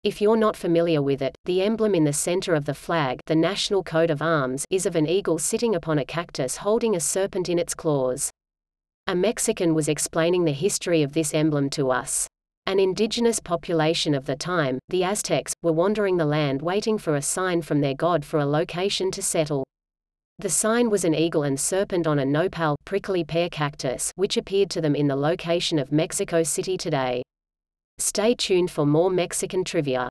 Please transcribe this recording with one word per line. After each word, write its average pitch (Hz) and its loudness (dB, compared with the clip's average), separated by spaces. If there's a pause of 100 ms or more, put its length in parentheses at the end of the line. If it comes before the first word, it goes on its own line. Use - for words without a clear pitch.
If 202 -2
you're 214 4
not 214 2
familiar 170 2
with 139 0
it, 135 -2
the 180 0
emblem 214 2
in 160 4
the 143 2
center 180 -2
of 147 0
the 143 -4
flag, 143 -2
the 160 0
national 185 0
coat 165 2
of 147 0
arms, 143 0
is 185 -2
of 180 -2
an 151 2
eagle 180 0
sitting 220 0
upon 156 0
a 127 -2
cactus 156 -6
holding 220 0
a 170 -2
serpent 190 -2
in 170 2
its - -4
claws. 135 -2 (760)
A 185 0
Mexican 190 0
was 156 2
explaining 170 0
the 147 2
history 170 0
of 139 0
this 156 -2
emblem 151 2
to 131 0
us. - -2 (400)
An 196 2
indigenous 220 2
population 165 0
of 135 -2
the 135 -2
time, 147 -2
the 180 0
Aztecs, 175 -2
were 165 2
wandering 196 2
the 165 2
land 147 0
waiting 208 0
for 156 0
a 139 -2
sign 180 -2
from 147 0
their 135 0
god 160 2
for 160 -2
a 143 2
location 180 -2
to 196 -8
settle. 151 -2 (720)
The 196 -4
sign 233 2
was 196 2
an 156 2
eagle 160 0
and 139 0
serpent 185 -2
on 147 2
a 135 0
nopal, 160 0
prickly 190 -2
pear 170 -2
cactus, 147 -4
which 190 -2
appeared 196 0
to 180 -4
them 151 2
in 143 2
the 139 2
location 165 0
of 135 -4
Mexico 165 0
City 180 -2
today. 131 -2 (760)
Stay 226 2
tuned 180 2
for 151 0
more 156 4
Mexican 180 -2
trivia. 131 -2